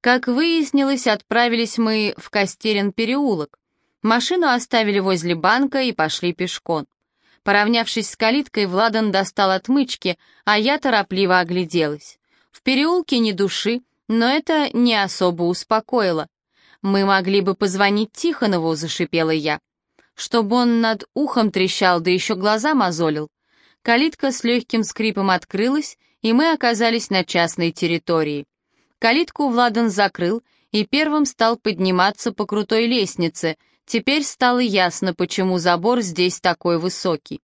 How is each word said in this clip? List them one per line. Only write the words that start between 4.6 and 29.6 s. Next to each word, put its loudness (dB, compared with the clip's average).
возле 0
банка 2
и 0
пошли -2
пешком. -6
Поравнявшись 0
с -12
калиткой, 0
Владан 0
достал 0
отмычки, -2
а 2
я 2
торопливо 2
огляделась. -2
В -20
переулке 0
ни 2
души, -2
но 2
это 0
не 2
особо 0
успокоило. -2
"Мы 2
могли 2
бы 0
позвонить 0
Тихонову", -2
зашипела -2
я. -2
"Чтобы 0
он 2
над -2
ухом 0
трещал, 0
да -2
еще 0
глаза 0
мозолил". 0
Калитка 0
с -8
легким 0
скрипом -2
открылась, -2
и 0
мы 4
оказались 0
на 0
частной 0
территории. -2
Калитку 0
Владан 2